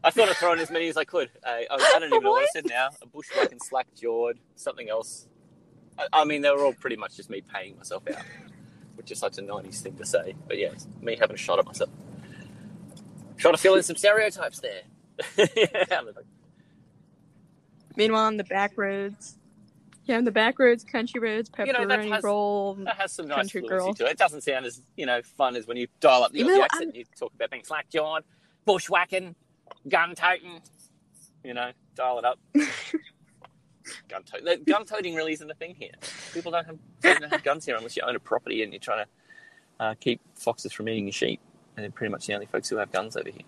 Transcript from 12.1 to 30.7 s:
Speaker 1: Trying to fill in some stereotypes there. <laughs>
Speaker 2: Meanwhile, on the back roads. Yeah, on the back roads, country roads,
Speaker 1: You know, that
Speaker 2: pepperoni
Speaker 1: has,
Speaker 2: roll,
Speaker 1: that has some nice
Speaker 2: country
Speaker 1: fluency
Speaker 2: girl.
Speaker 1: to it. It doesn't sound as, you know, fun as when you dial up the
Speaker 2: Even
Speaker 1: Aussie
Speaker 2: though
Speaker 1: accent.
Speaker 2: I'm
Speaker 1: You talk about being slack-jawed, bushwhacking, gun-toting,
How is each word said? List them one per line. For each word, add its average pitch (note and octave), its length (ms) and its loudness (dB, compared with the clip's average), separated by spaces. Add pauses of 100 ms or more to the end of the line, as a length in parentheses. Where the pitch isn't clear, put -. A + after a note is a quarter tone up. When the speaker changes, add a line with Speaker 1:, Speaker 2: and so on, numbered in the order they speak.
Speaker 1:
Trying D#3+ 180 6
to - 40 -4
fill F#3+ 160 8
in F#3 80 6
some E3+ 120 -6
stereotypes G#3 680 2
there. G2+ 200 -8 (560)
<laughs> - 100 6 (2500)
Speaker 2:
Meanwhile, A3 280 4
on A3 120 0
the G3+ 60 -4
back G3 340 -2
roads. G3 600 -6 (680)
Yeah, A#3 120 2
on A#3+ 60 2
the A#3 80 2
back A3 280 4
roads, A#3+ 240 6
country A#3+ 360 -6
roads, A3 300 -4 (160)
Speaker 1:
You C4+ 80 0
know, A3 140 0
that G#3+ 120 4
Speaker 2:
pepperoni G#3+ 120 -4
Speaker 1:
has, G#3+ 120 -2
Speaker 2:
roll, G3+ 520 0
Speaker 1:
that G3 220 -6
has G3 140 -4
some D#3+ 160 -10
nice C#3+ 100 -2
Speaker 2:
country F#3 240 -2
Speaker 1:
fluency F#3 240 -2
Speaker 2:
girl. G3 100 -2
Speaker 1:
to A3+ 100 -2
it. C#3+ 60 2
It D3+ 80 -4
doesn't D3+ 220 2
sound C3 260 -2
as, A#2 120 -12 (160)
you D3+ 120 -6
know, B2 160 0
fun B2+ 320 -2
as A2+ 100 -6
when A#2+ 120 -6
you A#2+ 100 -4 (120)
dial B2+ 240 8
up - 80 2
the - 100 -2
Speaker 2:
Even D#4+ 120 4
Speaker 1:
Aussie G4 40 8
Speaker 2:
though G4 60 8
Speaker 1:
accent. E4+ 280 2
Speaker 2:
I'm - 40 -16
Speaker 1:
You - 100 -14 (140)
talk - 140 -8
about - 160 -4
being B2 140 -12
slack-jawed, D#3 600 -4 (420)
bushwhacking, F3+ 680 0 (560)
gun-toting, E3+ 720 0 (840)